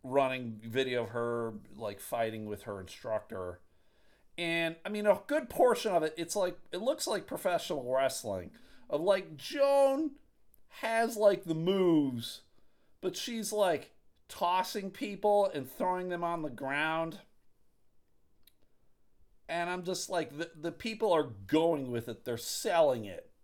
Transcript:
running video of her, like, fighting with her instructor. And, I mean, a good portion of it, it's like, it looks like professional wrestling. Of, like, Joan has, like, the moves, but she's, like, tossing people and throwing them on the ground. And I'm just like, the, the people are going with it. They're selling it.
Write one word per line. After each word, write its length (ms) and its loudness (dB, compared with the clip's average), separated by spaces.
running 600 0
video 420 0
of 40 -10
her, 460 -4
like, 240 -8
fighting 460 -2
with 180 -8
her 160 -8
instructor. 800 -6
And, 380 -2
I 40 -4
mean, 180 0
a 180 6
good 240 -2
portion 440 4
of 100 6
it, 120 -2
it's 200 -6
like, 240 0
it 120 -4
looks 240 0
like 180 -2
professional 640 -2
wrestling. 600 0
Of, 100 0
like, 380 2
Joan 760 4
has, 340 0
like, 300 4
the 100 -2
moves, 840 2
but 160 -4
she's, 380 -6
like, 400 2
tossing 640 0
people 540 2
and 260 -4
throwing 380 -2
them 160 -2
on 160 -2
the 80 -4
ground. 680 -2
And 220 -2
I'm 140 -4
just 260 -4
like, 280 -2
the, 220 -6
the 140 -4
people 400 0
are 160 4
going 420 2
with 200 -4
it. 160 -12
They're 120 -2
selling 680 2
it. 260 -12